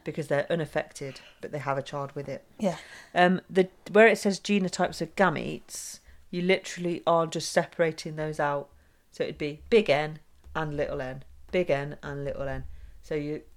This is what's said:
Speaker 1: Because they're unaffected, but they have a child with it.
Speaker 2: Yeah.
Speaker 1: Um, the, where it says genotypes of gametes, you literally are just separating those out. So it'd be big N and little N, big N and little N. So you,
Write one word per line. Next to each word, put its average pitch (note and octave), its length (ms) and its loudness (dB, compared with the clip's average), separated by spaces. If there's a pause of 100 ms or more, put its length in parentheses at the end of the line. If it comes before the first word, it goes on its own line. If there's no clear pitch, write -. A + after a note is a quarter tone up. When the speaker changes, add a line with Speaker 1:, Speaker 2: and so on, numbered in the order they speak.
Speaker 1:
Because D3+ 240 -6
they're C#3+ 220 2
unaffected, D3 720 -4 (200)
but - 120 -12
they D3+ 60 -4
have C#3 200 -2
a C3 40 -2
child C#3 300 -6
with C#3+ 160 -8
it. - 160 -8 (140)
Speaker 2:
Yeah. F3+ 180 0 (380)
Speaker 1:
Um, F3+ 340 6
the, F#3 200 4 (220)
where G#3+ 180 10
it G3+ 100 4
says G3 220 0
genotypes F#3 600 0
of E3 140 -6
gametes, D3+ 840 0 (300)
you F3 120 -4
literally F3 640 0
are E3 200 4
just D#3+ 260 -6
separating D#3+ 640 0
those D#3 240 -4
out. C#3+ 280 -2 (420)
So - 140 -4
it'd - 140 -8
be D3+ 220 -6 (100)
big G#3+ 180 6
N D3+ 300 2 (360)
and D3+ 220 -4
little D3 240 -2
N, C3 220 -8 (280)
big F3+ 200 2
N C#3+ 320 -2
and C#3+ 220 -8
little C#3 240 -6
N. C3+ 160 -6 (380)
So - 120 -8
you, D3+ 280 -4 (140)